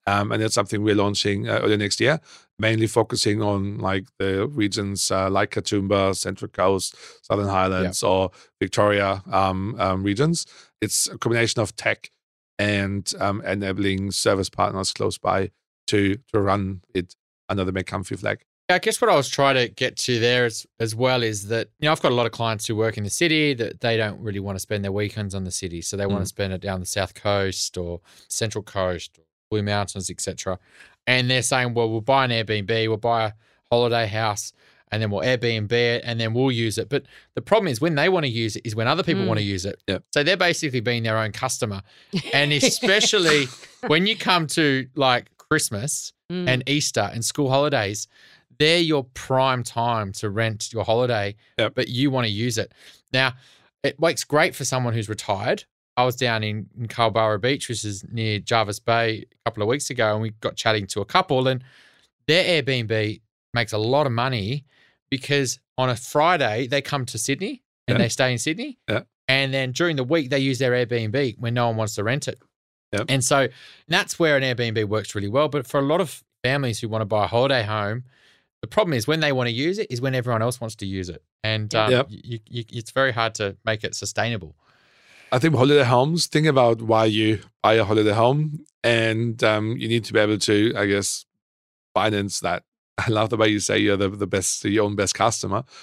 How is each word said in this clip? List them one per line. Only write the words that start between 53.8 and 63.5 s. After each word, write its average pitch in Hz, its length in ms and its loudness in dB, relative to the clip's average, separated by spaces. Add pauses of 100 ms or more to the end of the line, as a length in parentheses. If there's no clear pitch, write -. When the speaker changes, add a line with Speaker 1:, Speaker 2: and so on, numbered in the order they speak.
Speaker 2:
it - 160 -2
works 165 240 0
great 156 320 2
for - 80 -6
someone 123 300 -2
who's 110 160 -4
retired. 107 560 -4 (320)
I 123 80 4
was 127 100 0
down 113 280 0
in, 107 260 -6 (100)
in 117 80 -6
Culburra 110 520 2
Beach, 131 280 -2
which 107 160 -6
is 101 260 -8
near 110 300 -2
Jervis 104 400 0
Bay, 117 500 0
a - 200 -6
couple 104 140 -4
of 104 40 0
weeks 139 220 -2
ago, 113 240 2
and 107 80 -2
we 110 80 -4 (120)
got - 140 -4
chatting 107 320 0
to - 140 -6
a 98 40 -4
couple, 131 420 2
and 127 160 -2 (640)
their 165 340 4
Airbnb 113 580 -2 (340)